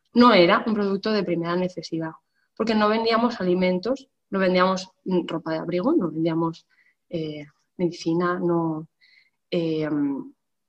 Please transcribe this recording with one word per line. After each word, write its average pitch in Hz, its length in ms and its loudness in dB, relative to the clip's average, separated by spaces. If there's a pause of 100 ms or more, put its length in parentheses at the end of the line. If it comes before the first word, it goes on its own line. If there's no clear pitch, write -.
(160)
no 240 180 8
era 196 320 6
un 226 80 -2
producto 202 380 -2
de 208 120 0
primera 170 320 -2
necesidad, 165 580 -6 (420)
porque 220 180 -2
no 214 160 2
vendíamos 226 500 0
alimentos, 185 720 0 (220)
no 196 80 -2
vendíamos, 185 500 2 (160)
mm, 180 220 0
ropa 165 240 -6
de 160 80 -4
abrigo, 180 360 -2
no 190 140 0
vendíamos, 165 560 -4 (440)
eh, 151 360 -8 (320)
medicina, 175 600 -2
no, 165 480 -2 (640)
eh, 160 360 -2 (800)